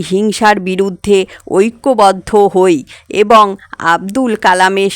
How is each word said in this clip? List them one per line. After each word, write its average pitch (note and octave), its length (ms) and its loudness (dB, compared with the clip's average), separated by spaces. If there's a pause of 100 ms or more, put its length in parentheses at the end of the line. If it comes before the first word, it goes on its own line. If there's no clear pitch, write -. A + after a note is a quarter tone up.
হিংসার G#3 520 0
বিরুদ্ধে F#3+ 580 -2 (320)
ঐক্যবদ্ধ G#3 800 0 (220)
হই F#3 240 2 (380)
এবং G#3+ 300 4 (480)
আব্দুল G#3 440 -4
কালামের F#3+ 600 0